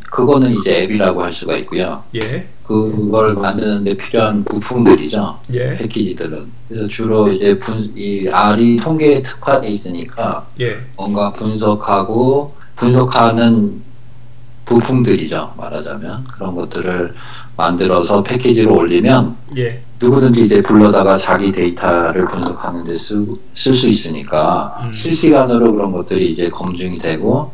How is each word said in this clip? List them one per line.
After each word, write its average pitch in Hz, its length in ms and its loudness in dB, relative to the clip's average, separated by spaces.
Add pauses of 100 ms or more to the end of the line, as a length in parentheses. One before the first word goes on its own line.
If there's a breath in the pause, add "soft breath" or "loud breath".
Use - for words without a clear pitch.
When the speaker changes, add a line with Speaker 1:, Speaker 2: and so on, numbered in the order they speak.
Speaker 1:
그거는 131 500 2
이제 92 220 0
앱이라고 95 420 0
할 87 80 -4
수가 82 260 -4
있고요. 87 460 -6 (120)
Speaker 2:
예. 117 320 -4 (160)
Speaker 1:
그걸 107 720 0
만드는데 101 640 -2
필요한 107 480 -2
부품들이죠. 104 960 2 (140)
Speaker 2:
예. 127 240 -4
Speaker 1:
패키지들은. 90 720 -6 (160)
그래서 110 200 -6
주로 110 440 2
이제 98 280 2
분-, 110 360 -6
이 101 340 -4
R이 107 480 4
통계에 151 440 2
특화돼 131 460 -2
있으니까 - 800 -6 (120)
Speaker 2:
예. 117 160 -2 (200)
Speaker 1:
뭔가 101 380 -2
분석하고 107 1200 0 (200 soft breath)
분석하는 117 1080 4 (840)
부품들이죠. 101 920 0
말하자면 78 680 -10
그런 95 300 -8
것들을 87 580 -4 (420 loud breath)
만들어서 90 680 2
패키지로 113 540 4
올리면 87 600 4 (200)
Speaker 2:
예. 120 240 -4 (180)
Speaker 1:
누구든지 123 440 6
이제 101 180 6
불러다가 98 560 6
자기 95 340 0
데이터를 87 760 0
분석하는 87 560 -6
데 85 120 -6
쓰-, 104 300 -2 (300)
쓸 - 180 2
수 127 140 4
있으니까 90 960 0
Speaker 2:
음. 117 100 -8
Speaker 1:
실시간으로 127 800 4
그런 101 180 0
것들이 90 420 0
이제 85 160 -2
검증이 90 500 -6
되고 107 540 -2